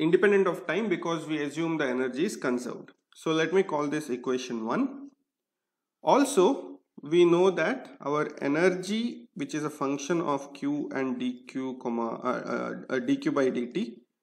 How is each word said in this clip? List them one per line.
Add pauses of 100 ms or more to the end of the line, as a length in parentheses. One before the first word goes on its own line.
independent
of
time
because
we
assume
the
energy
is
conserved. (240)
So
let
me
call
this
equation
one. (960)
Also, (240)
we
know
that (100)
our (120)
energy,
which
is
a
function
of
Q
and
d
Q,
comma,
uh,
uh,
uh,
d
Q
by
d
T, (260)